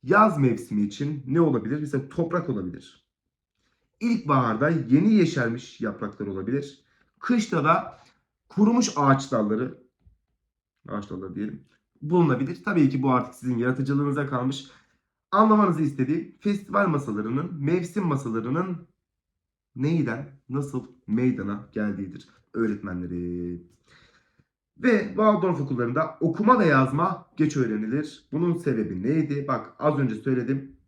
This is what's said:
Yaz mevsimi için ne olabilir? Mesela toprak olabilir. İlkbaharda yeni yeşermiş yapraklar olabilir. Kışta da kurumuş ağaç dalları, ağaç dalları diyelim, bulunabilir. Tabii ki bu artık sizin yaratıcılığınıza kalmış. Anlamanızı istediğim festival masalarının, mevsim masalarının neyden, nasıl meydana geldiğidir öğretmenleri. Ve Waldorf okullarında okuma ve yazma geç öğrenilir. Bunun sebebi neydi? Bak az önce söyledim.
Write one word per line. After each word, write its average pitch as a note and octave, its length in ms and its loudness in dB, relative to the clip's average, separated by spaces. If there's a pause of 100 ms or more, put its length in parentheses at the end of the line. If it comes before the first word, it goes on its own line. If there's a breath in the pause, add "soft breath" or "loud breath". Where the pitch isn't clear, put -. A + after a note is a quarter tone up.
Yaz F#3+ 340 4
mevsimi A#2 440 0
için C#3+ 460 -4
ne D#3 140 2
olabilir? C3 380 0
Mesela C#3 300 -6
toprak E3+ 400 -4
olabilir. F2+ 580 -10 (920)
İlkbaharda C#3 680 0
yeni D#3+ 440 4
yeşermiş B2+ 680 0
yapraklar G2+ 460 -6
olabilir. G#2 560 -6 (360)
Kışta G#3 440 0
da - 360 0 (500 loud breath)
kurumuş A3 460 2
ağaç C3+ 360 2
dalları, A2 520 -2 (1040)
ağaç G2+ 220 -10
dalları F#2 260 -10
diyelim, - 300 -8 (360)
bulunabilir. F3 600 2
Tabii E3 260 4
ki C3 140 -2
bu C3+ 80 4
artık B2 240 0
sizin B2 220 -4
yaratıcılığınıza C#3 680 0
kalmış. C3+ 400 -4 (640 soft breath)
Anlamanızı G#3 500 6
istediğim C#3+ 580 -2
festival G3 480 0
masalarının, C#3 760 -2
mevsim F3+ 420 -2
masalarının C3+ 840 -4 (880)
neyden, C3+ 720 -2
nasıl C3 380 -6 (200)
meydana G#2 680 -2
geldiğidir G2 540 -6 (260 soft breath)
öğretmenleri. F2 1080 -6 (1160 soft breath)
Ve A#3 300 2
Waldorf F#3 540 2
okullarında A#2+ 580 -2
okuma G#3+ 400 2
ve F#3+ 60 4
yazma C#3+ 720 2
geç D3 200 0
öğrenilir. A2+ 720 -4
Bunun E3 260 0
sebebi G#2+ 460 -4
neydi? C#3+ 440 -2
Bak - 320 -6
az C#3 200 0
önce A2+ 160 0
söyledim. C3 600 -4 (120)